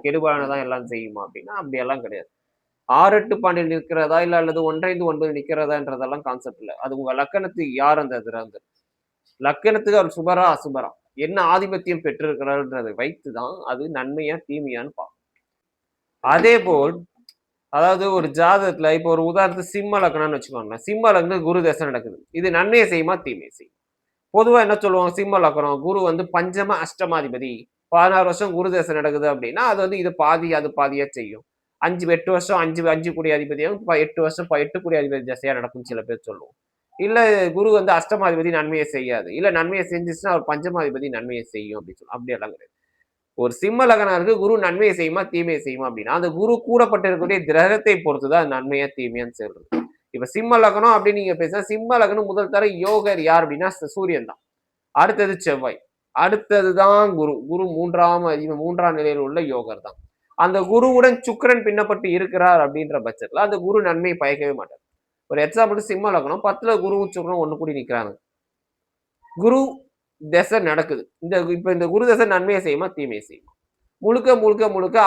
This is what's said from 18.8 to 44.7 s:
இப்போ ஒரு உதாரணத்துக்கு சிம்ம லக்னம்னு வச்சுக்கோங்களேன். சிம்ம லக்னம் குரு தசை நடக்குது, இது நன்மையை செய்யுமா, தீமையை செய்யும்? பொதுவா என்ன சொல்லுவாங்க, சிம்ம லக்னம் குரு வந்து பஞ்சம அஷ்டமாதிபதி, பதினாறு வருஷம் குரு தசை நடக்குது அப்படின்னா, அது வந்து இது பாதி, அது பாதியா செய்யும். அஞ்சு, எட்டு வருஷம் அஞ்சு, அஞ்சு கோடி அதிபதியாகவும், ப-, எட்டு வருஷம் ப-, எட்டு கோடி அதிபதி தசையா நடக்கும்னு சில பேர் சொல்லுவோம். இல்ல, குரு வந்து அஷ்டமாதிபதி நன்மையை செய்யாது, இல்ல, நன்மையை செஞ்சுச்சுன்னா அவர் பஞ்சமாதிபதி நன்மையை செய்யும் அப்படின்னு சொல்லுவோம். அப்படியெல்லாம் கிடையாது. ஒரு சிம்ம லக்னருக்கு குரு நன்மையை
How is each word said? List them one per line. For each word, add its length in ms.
இப்போ 160
ஒரு 160
உதாரணத்துக்கு 440
சிம்ம 300
லக்னம்னு 340
வச்சுக்கோங்களேன். 480
சிம்ம 300
லக்னம் 320
குரு 160
தசை 240
நடக்குது, 300
இது 80
நன்மையை 340
செய்யுமா, 320
தீமையை 320
செய்யும்? 180
பொதுவா 320
என்ன 180
சொல்லுவாங்க, 340
சிம்ம 280
லக்னம் 400
குரு 240
வந்து 140
பஞ்சம 480
அஷ்டமாதிபதி, 640
பதினாறு 360
வருஷம் 280
குரு 180
தசை 240
நடக்குது 320
அப்படின்னா, 400
அது 140
வந்து 180
இது 80
பாதி, 380
அது 180
பாதியா 300
செய்யும். 260
அஞ்சு, 200
எட்டு 180
வருஷம் 280
அஞ்சு, 300
அஞ்சு 240
கோடி 200
அதிபதியாகவும், 520
ப-, 160
எட்டு 200
வருஷம் 260
ப-, 140
எட்டு 200
கோடி 160
அதிபதி 300
தசையா 260
நடக்கும்னு 340
சில 200
பேர் 180
சொல்லுவோம். 260
இல்ல, 180
குரு 220
வந்து 180
அஷ்டமாதிபதி 640
நன்மையை 360
செய்யாது, 440
இல்ல, 200
நன்மையை 320
செஞ்சுச்சுன்னா 440
அவர் 180
பஞ்சமாதிபதி 640
நன்மையை 280
செய்யும் 260
அப்படின்னு 200
சொல்லுவோம். 180
அப்படியெல்லாம் 360
கிடையாது. 160
ஒரு 180
சிம்ம 260
லக்னருக்கு 540
குரு 120
நன்மையை 320